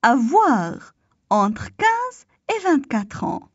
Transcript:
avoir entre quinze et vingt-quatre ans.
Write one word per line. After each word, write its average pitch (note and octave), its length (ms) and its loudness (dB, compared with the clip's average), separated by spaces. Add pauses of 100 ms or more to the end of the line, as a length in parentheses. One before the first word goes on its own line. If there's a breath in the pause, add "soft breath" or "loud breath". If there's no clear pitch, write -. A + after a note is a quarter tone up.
avoir A#3+ 920 2 (360)
entre G#3 460 0
quinze A#4 500 -2 (280)
et A4 80 -6
vingt-quatre C4+ 640 -2
ans. - 300 -8